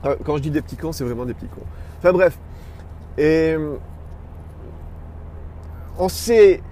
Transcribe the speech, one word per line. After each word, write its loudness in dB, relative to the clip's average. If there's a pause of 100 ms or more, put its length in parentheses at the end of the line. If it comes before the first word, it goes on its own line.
Enfin, 0 (100)
quand 0
je -2
dis -4
des 0
petits -12
cons, -6
c'est -6
vraiment -4
des -4
petits -10
cons. -14 (340)
Enfin 6
bref. 6 (800)
Et, 4
euh, -4 (2250)
on 2
s'est 8 (100)